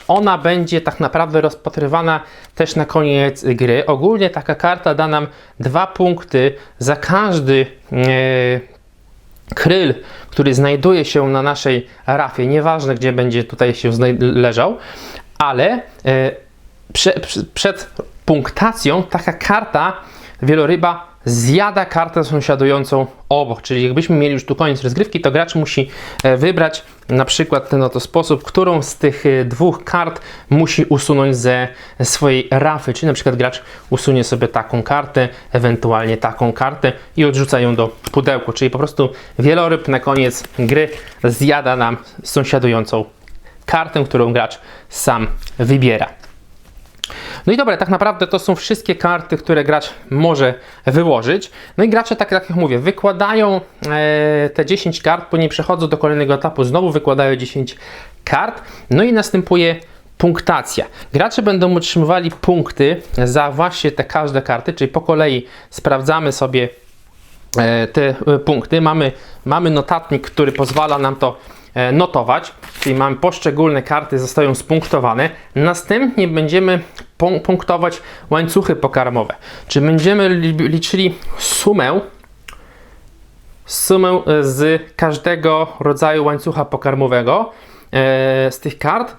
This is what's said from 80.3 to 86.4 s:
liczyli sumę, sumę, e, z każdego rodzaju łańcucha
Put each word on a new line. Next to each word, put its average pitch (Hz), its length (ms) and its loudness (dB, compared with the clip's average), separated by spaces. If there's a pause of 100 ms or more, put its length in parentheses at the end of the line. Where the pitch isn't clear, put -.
liczyli 175 460 0 (220)
sumę, 185 640 0 (1700)
sumę, 185 640 2
e, 151 160 2
z 147 380 0 (140)
każdego 160 720 0 (120)
rodzaju 147 460 2
łańcucha 147 400 -2